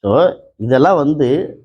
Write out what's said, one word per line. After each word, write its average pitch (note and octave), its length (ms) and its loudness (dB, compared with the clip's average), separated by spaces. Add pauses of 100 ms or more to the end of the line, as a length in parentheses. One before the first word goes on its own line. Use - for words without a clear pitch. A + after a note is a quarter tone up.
So C3 320 2 (240)
இதெல்லாம் C3 380 0
வந்து D3 680 -2